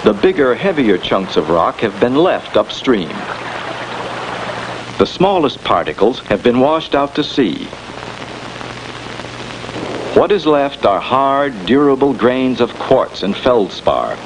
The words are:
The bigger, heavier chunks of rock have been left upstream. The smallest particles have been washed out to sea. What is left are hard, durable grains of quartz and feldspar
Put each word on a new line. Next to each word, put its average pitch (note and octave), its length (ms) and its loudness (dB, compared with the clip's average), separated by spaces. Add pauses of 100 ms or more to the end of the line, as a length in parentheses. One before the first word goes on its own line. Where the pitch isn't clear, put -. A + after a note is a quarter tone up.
The G#2 100 6
bigger, C3+ 420 4
heavier A2+ 420 2
chunks F#2+ 400 -2
of D#2 140 0
rock F2 300 2
have G2+ 180 -4
been B2 160 2
left D3 420 2
upstream. G#2 520 0 (1900)
The F#2+ 80 6
smallest F3 580 0
particles F2+ 580 0
have G#2 200 0
been A#2+ 180 4
washed D#3 360 2
out C#3+ 200 0
to D3+ 80 0
sea. A2+ 420 0 (2500)
What E3 140 4
is E3+ 160 2
left C#3+ 380 2
are G2 160 4
hard, C3+ 680 0
durable C#3 460 4
grains B2 480 2
of A#2 140 0
quartz - 460 0
and G2 140 -2
feldspar D#2+ 920 0